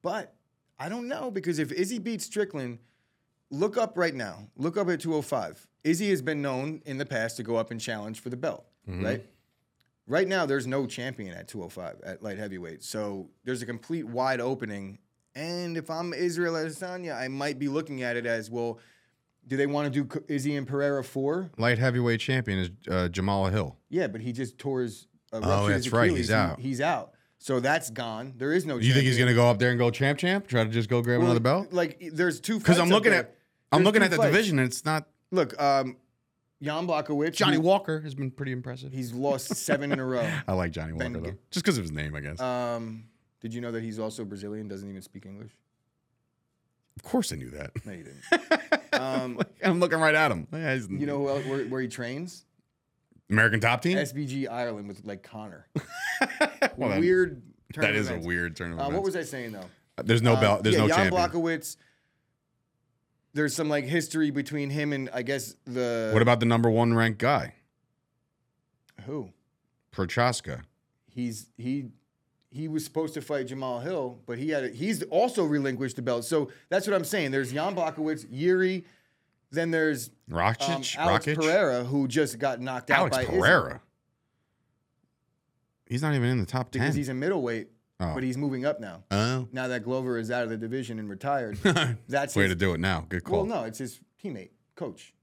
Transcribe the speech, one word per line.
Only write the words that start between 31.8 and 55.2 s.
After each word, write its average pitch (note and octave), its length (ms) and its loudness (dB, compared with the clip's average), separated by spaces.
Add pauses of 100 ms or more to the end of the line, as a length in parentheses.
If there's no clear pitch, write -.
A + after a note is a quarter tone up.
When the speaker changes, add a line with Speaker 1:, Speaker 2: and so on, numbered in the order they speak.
Speaker 1:
there's D#3+ 280 0
two A3 200 -2
Speaker 2:
'Cause - 60 0 (100)
Speaker 1:
fights - 20 4
Speaker 2:
I'm E3+ 100 6
Speaker 1:
up F3+ 60 8
Speaker 2:
looking A3 160 6
Speaker 1:
there. F3+ 120 6
Speaker 2:
at, - 140 -10 (360)
I'm D3 80 6
Speaker 1:
There's F3 60 8
Speaker 2:
looking G#3+ 140 8
Speaker 1:
two G3 40 8
Speaker 2:
at F3+ 80 4
that E3+ 60 2
Speaker 1:
fights. C#3 120 6
Speaker 2:
division, F#3 300 4
and B2+ 80 4
it's - 160 -6
not D#3 240 0 (240)
Speaker 1:
Look, F3 280 2
um, C3+ 360 2 (640)
Jan D3+ 240 -4
Blachowicz, D3+ 480 0
Speaker 2:
Johnny - 220 4
Speaker 1:
who D#3+ 60 4
Speaker 2:
Walker E3+ 380 2
has D3+ 140 -10
been C3+ 160 -6
pretty C3+ 220 -8
impressive. B2+ 400 -8
Speaker 1:
he's B2+ 200 -8
lost C3+ 420 -2
seven C#3+ 380 0
in C3+ 80 0
a C3 60 -4
row. B2+ 200 0 (120)
Speaker 2:
<laughs> - 100 -4
I F#2+ 60 4
like F2 180 0
Johnny D#2+ 220 -6
Speaker 1:
Ben D#2+ 180 -4
Speaker 2:
Walker, D#2+ 140 -6
though. F2+ 80 -6
Speaker 1:
G- - 40 -16 (120)
Speaker 2:
Just - 160 -6
'cause F3 100 2
of G2+ 80 -2
his D#2+ 80 -6
name, D2+ 240 -4
I D2+ 40 -6
guess. D2+ 200 -8
Speaker 1:
Um, A#2 640 -4 (420)
did A2+ 80 -8
you A#2+ 60 -8
know A#2+ 100 -6
that A2+ 140 -4
he's A2 160 -8
also A2 240 -6
Brazilian, G#2 420 -10
doesn't G2 240 -12
even F#2+ 120 -14
speak - 220 -20
English? G2+ 280 -16 (1400)
Speaker 2:
Of - 80 -20
course - 280 -2
I E2 40 -8
knew B1+ 140 -10
that. D2 200 -12 (160)
Speaker 1:
No, G#2 60 -12
you E2+ 120 -14
didn't. C#2 460 -2 (100)
Speaker 2:
<laughs> D4 220 0 (100)
Speaker 1:
Um, B2+ 460 -2 (240)
Speaker 2:
I'm F3 160 4
looking E3 220 4
right D#3 140 6
at D#3 180 6
him. E2 200 -2
Yeah, D3+ 220 -2
he's A#2 140 -4
Speaker 1:
you C#3+ 160 -4
know C#3+ 140 -2
who C#3+ 100 0
else, C#3 160 -2
where, C3+ 220 -2
where C3 160 -4
he B2+ 60 -2
trains? C3 580 -10 (840)
Speaker 2:
American A2 320 4
Top A#2 220 2
Team? F3+ 160 2
Speaker 1:
S C#3+ 140 -2
B D3 120 -4
G C3+ 240 -6
Ireland A2 400 -6
with, G2 160 -14
like, G2+ 180 -10